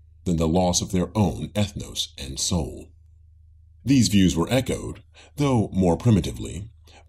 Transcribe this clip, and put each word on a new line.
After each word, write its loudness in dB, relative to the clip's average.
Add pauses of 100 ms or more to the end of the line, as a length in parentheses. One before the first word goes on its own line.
(260)
than 0
the 0
loss 2
of -8
their -2
own -2
ethnos -6
and -12
soul. -4 (960)
These 4
views 4
were -2
echoed, -4 (340)
though 2
more 2
primitively, 0 (400)